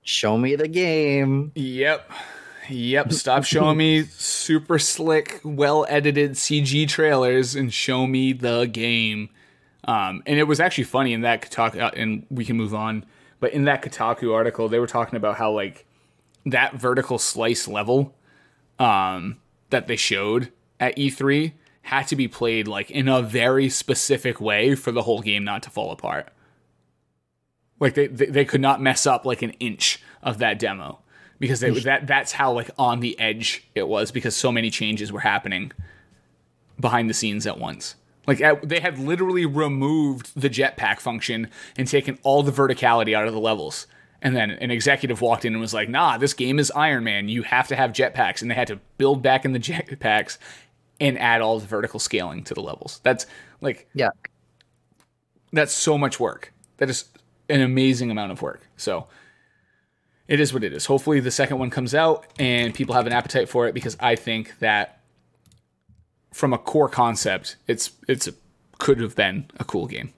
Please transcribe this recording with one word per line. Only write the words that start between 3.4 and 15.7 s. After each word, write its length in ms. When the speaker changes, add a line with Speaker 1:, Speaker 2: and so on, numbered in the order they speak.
Speaker 2:
showing 340
me 240
Speaker 1:
<laughs> 80
Speaker 2:
super 680
slick, 640
well-edited 920
C 240
G 240
trailers 720
and 180
show 340
me 280
the 320
game. 640
Um, 420
and 120
it 60
was 160
actually 240
funny 300
in 80
that 180
Kotaku, 400
uh, 160
and 320
we 160
can 140
move 160
on, 320
but 140
in 100
that 180
Kotaku 520
article, 340
they 100
were 80
talking 300
about 200
how, 160
like, 340